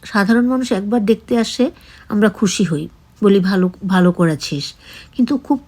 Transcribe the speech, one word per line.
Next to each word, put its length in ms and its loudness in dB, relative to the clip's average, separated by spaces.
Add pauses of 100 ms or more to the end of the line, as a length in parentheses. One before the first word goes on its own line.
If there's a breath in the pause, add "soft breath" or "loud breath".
সাধারণ 420 0
মানুষ 260 -2
একবার 320 -2
দেখতে 340 0
আসে, 320 0 (380 loud breath)
আমরা 200 2
খুশি 360 -2
হই, 240 -4 (340)
বলি, 180 4
"ভালো, 300 0 (160)
ভালো 260 2
করেছিস।" 640 -4 (420 loud breath)
কিন্তু 220 0
খুব 280 -2